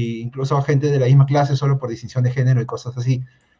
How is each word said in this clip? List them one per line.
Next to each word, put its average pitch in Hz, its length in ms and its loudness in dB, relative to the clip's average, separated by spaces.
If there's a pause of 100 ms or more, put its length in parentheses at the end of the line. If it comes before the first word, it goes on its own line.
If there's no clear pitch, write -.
(200)
incluso 135 420 -4
gente 147 300 0
de 143 80 0
la 127 60 2
misma 135 200 6
clase 139 300 2
solo 139 240 0
por 123 100 -8
distinción 113 320 -6
de 123 100 0
género 127 300 2
y - 40 -4
cosas 120 320 -10
así. 127 260 -2 (360)